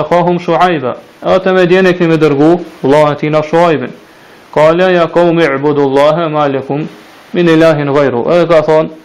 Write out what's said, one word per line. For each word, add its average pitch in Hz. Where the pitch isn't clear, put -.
akhahum 175
Shuaiba." 165
Edhe 185
te 185
Medjani 185
kemi 165
dërgu 156
vllahën 147
e 143
tina 151
Shuaibin. 151
"Qala 165
ya 170
qaumi 170
ibudullaha 143
ma 147
lakum 139
min 175
ilahin 156
ghayru." 131
Edhe 170
ka 160
thonë, 156